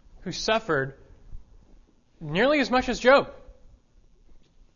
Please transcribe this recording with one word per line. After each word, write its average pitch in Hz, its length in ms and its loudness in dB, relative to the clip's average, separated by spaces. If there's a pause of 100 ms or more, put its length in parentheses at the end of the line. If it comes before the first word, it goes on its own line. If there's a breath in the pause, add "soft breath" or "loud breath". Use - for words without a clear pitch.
(220)
who 180 100 -10
suffered 160 640 -2 (1300)
nearly 214 400 0
as 202 100 -2
much 254 200 0
as 214 100 -6
Job? 247 260 6
Do - 60 -16 (1400)